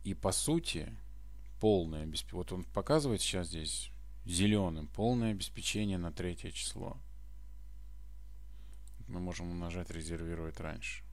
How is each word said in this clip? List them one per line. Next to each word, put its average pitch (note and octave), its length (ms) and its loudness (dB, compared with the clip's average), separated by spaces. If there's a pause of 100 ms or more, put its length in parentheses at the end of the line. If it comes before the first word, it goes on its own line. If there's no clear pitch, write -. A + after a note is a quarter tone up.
И G2 100 0
по F#2+ 180 4
сути, D3+ 600 2 (680)
полное E2 440 6
обесп-, - 280 -4
вот F2+ 200 -2
он F2+ 120 0
показывает C3 560 4
сейчас F2 280 2
здесь D#2+ 420 -4 (360)
зелёным, F2+ 640 4
полное A#2 420 4
обеспечение G2 680 0
на F2 140 0
третье F2 380 -2
число. - 480 -6 (2000)
Мы F2+ 140 -4
можем F2 380 -2
нажать F2 320 -2
"Резервировать E2 680 -4
раньше". - 420 -4 (100)